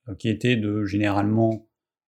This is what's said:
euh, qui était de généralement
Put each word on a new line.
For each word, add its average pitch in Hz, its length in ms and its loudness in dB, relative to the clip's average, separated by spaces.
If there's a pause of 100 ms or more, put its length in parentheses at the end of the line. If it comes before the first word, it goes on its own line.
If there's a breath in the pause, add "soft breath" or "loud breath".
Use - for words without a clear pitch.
euh, 101 80 -10
qui 113 140 -4
était 120 260 0
de 107 300 -2
généralement 104 840 0 (380)